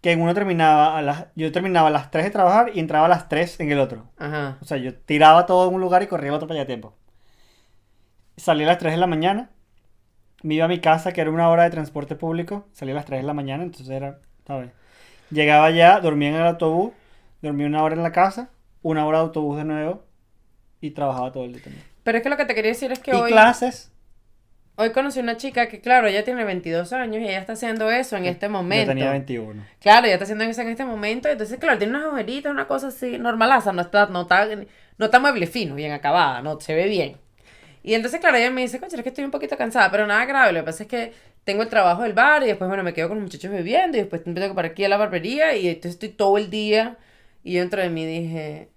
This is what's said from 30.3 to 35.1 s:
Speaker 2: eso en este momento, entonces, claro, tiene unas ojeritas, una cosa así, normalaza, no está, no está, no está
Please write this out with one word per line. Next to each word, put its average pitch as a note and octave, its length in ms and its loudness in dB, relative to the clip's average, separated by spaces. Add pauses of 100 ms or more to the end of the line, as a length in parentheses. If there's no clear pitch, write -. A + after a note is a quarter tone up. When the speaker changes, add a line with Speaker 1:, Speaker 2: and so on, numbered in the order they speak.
Speaker 2:
eso A3+ 180 -6
en A3+ 80 -4
este A#3 140 -8
momento, A#3 440 -6
entonces, A#3 320 -6
claro, C#4 180 2
tiene A3 180 -2
unas D4+ 160 -6
ojeritas, C4 380 -6
una C#4 160 -6
cosa C4+ 220 -6
así, B3 300 -8
normalaza, A#3 540 2
no F3 100 -2
está, G3+ 240 2
no F3+ 160 -6
está, F#3 240 2 (520)
no A3 60 0
está A#3 160 6